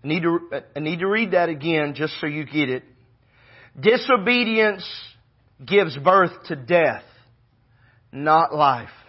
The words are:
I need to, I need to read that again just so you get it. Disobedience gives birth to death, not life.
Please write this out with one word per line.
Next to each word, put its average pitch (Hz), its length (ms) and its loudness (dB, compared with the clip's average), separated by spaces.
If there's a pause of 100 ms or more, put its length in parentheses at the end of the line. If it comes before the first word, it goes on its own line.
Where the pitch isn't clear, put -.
I 135 40 -12
need 160 160 -2
to, 170 160 0 (360)
I 143 60 -8
need 165 200 -6
to 190 60 -2
read 208 260 -2
that 175 160 2
again 151 480 -4
just 151 240 -6
so 160 60 -6
you 147 200 -8
get 143 240 -4
it. 127 140 -6 (920)
Disobedience 220 1080 2 (760)
gives 160 360 2
birth 180 320 4 (160)
to 165 100 -6
death, 135 460 0 (1080)
not 156 440 2
life. 131 340 2 (200)